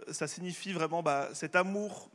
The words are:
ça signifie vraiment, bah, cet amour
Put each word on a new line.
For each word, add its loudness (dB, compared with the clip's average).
ça -2
signifie -6
vraiment, 0
bah, 2
cet 2
amour 0